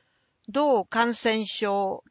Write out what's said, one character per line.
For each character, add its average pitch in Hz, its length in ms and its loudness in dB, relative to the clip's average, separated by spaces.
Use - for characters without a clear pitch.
同 254 380 2
感 233 280 0
染 220 320 -2
症 202 640 -4